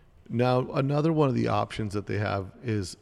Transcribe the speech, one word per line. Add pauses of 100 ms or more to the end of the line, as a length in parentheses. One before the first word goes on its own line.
(300)
Now,
another
one
of
the
options
that
they
have (180)
is